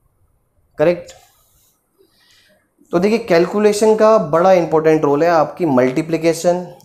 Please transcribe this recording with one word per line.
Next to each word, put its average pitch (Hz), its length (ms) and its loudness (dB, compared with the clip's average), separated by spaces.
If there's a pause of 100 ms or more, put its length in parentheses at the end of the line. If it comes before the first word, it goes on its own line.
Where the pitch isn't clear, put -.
(760)
Correct। 175 340 -2 (1800)
तो 175 60 -2
देखिए 208 200 -2
calculation 208 800 0
का 214 200 4 (140)
बड़ा 175 220 2
important 160 520 0
role 143 200 0
है, 170 60 0
आपकी 165 360 -2
multiplication, 160 1000 -2 (180)